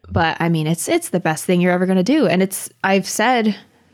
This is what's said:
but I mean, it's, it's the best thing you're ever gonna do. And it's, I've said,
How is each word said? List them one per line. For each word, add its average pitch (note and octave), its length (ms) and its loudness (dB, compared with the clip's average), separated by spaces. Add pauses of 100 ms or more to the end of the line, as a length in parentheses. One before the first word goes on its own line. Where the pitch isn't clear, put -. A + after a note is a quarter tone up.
(100)
but E3 300 0
I E3 80 0
mean, D#3+ 180 0
it's, E3 220 -2
it's E4+ 200 0
the F#3 120 -2
best D#3 240 -4
thing F3+ 160 2
you're F3+ 120 2
ever F3+ 140 0
gonna F#3 180 2
do. C4 220 2
And F3+ 160 2
it's, - 260 -6 (160)
I've G3 240 0
said, A3 480 0 (380)